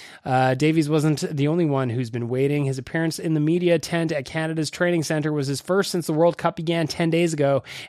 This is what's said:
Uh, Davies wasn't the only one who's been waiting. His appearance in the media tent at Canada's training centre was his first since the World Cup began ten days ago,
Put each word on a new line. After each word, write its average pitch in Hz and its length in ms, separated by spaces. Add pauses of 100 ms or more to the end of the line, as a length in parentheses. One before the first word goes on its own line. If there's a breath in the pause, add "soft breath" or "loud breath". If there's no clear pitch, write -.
(260 loud breath)
Uh, 131 300
Davies 151 340
wasn't 151 300
the 147 280
only 170 180
one 135 220
who's 120 220
been 117 200
waiting. 139 360
His 135 140
appearance 165 400
in 160 160
the 156 40
media 170 380
tent 165 340
at 143 140
Canada's 160 460
training 175 320
centre 151 280
was 147 140
his 135 160
first 190 300
since 175 160
the 160 60
World 165 220
Cup 170 200
began 165 320
ten 165 240
days 170 200
ago, 139 300 (280 loud breath)